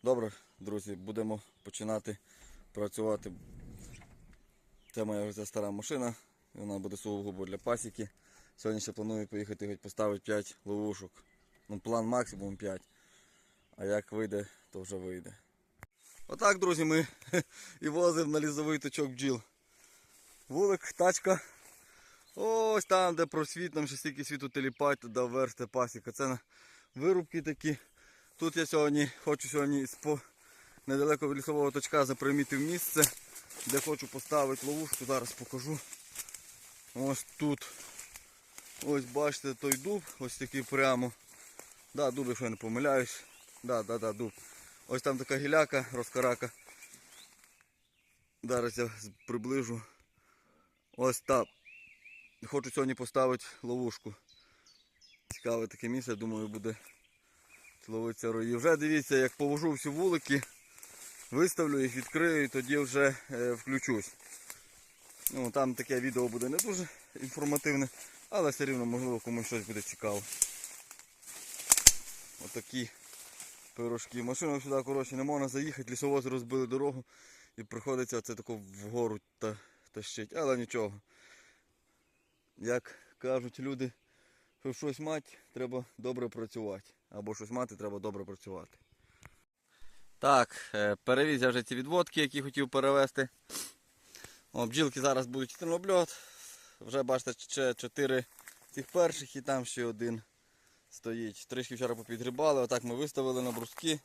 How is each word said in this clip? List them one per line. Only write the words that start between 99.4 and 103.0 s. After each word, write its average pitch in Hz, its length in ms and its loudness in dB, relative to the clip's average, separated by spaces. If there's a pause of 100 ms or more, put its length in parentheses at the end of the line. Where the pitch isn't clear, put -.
там 131 240 0
ще 120 200 -2
один 117 360 -2 (680)
стоїть. 113 600 -6
Трішки 123 260 -4
вчора 120 200 -2
попідгрібали, 123 680 2
отак 120 220 2
ми 120 120 -2
виставили 131 460 0